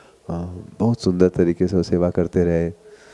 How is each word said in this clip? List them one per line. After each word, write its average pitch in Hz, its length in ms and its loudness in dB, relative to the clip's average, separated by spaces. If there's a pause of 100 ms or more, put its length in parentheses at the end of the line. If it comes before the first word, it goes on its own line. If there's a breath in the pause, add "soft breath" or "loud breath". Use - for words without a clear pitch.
(300 soft breath)
आ, 85 160 -8 (340)
बहुत 117 220 0
सुंदर 92 260 4
तरीके 90 400 0
से 95 80 -4
वो 85 80 2
सेवा 87 260 0
करते 90 340 0
रहे। 85 280 0 (420 loud breath)